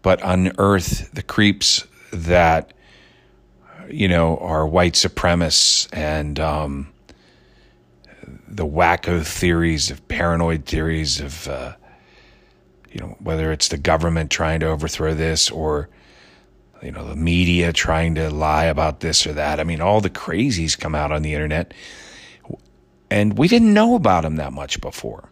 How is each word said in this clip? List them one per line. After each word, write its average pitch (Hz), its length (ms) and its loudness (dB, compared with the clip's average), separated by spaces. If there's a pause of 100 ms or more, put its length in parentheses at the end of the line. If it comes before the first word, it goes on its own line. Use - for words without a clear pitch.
but 95 220 4
unearth 92 880 0
the - 100 -10
creeps - 640 2 (260)
that, 82 640 2 (1160)
you 104 180 0
know, 82 300 2
are 80 280 0
white 85 280 4
supremacists - 1000 2
and, 76 480 -4
um, 76 540 -4 (1500)
the 92 180 -6
wacko 85 600 0
theories 82 680 0
of, - 160 -16
paranoid 85 580 0
theories 78 540 -2
of, 73 280 -12
uh, 69 280 -10 (1160)
you - 80 -12
know, - 200 -14
whether 80 320 -4
it's 76 160 -4
the 82 100 -4
government 80 540 0
trying 80 300 -2
to 80 60 0
overthrow 78 460 -2
this 80 380 0
or, 73 380 -4 (920)
you 64 100 -12
know, 71 160 -12
the 71 80 -10
media 85 580 2
trying 82 420 0
to 80 140 -2
lie 78 360 0
about 78 340 0
this 78 280 0
or 76 60 -6
that. 76 260 -4
I 78 40 -4
mean, 80 180 -4
all 101 200 4
the 98 80 -2
crazies 90 680 -2
come 78 180 -6
out 73 160 -2
on 76 100 -2
the 76 120 -4
internet, 76 400 -4 (1400)
and 104 280 2
we 143 100 4
didn't 226 260 6
know 226 220 6
about 95 300 4
'em 78 120 -2
that 69 160 -6
much 71 280 -8
before - 500 -12